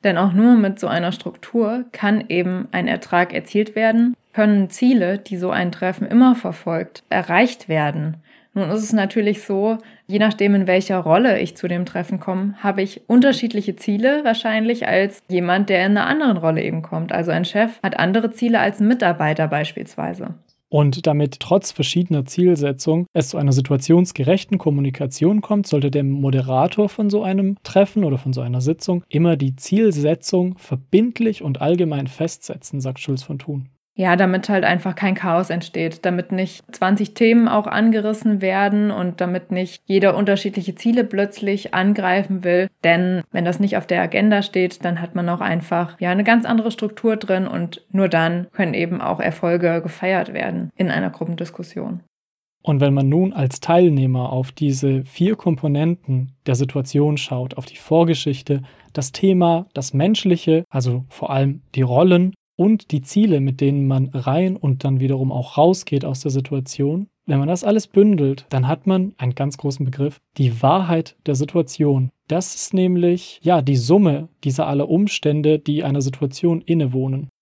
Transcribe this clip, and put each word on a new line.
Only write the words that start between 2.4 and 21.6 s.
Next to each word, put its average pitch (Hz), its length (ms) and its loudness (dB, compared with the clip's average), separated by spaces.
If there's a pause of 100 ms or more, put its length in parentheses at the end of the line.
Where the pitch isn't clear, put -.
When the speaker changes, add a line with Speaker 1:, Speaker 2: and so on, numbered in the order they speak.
Speaker 1:
ein 180 140 -2
Ertrag 180 460 -2
erzielt 208 420 -4
werden, 226 400 2 (200)
können 208 340 2
Ziele, 202 500 2
die 202 200 -10
so 180 120 -4
ein 180 220 -2
Treffen 185 340 -4
immer 247 280 6
verfolgt, 175 760 -6
erreicht 190 640 0
werden. 156 480 -2 (340)
Nun 190 180 -2
ist 220 120 -2
es 214 120 -4
natürlich 208 480 0
so, 208 340 -2 (300)
je 202 120 -2
nachdem, 202 360 2
in 190 120 2
welcher 185 320 2
Rolle 180 420 4
ich - 180 -6
zu 180 100 -6
dem 175 160 -4
Treffen 180 360 -8
komme, 196 420 -4
habe 196 180 -2
ich 196 260 -6
unterschiedliche 233 680 2
Ziele 262 480 0
wahrscheinlich 226 640 0
als 196 400 0
jemand, 180 400 0
der 185 160 2
in 202 140 2
einer - 80 0
anderen 269 320 2
Rolle 160 240 0
eben 160 180 -4
kommt. 160 320 -6
Also 170 200 -2
ein 170 120 0
Chef 220 280 0 (100)
hat - 160 -4
andere 214 320 0
Ziele 226 280 0
als 202 220 0
ein 208 80 4
Mitarbeiter 165 600 0
beispielsweise. 156 880 -8 (340)
Speaker 2:
Und 147 360 2
damit 147 320 0
trotz - 320 0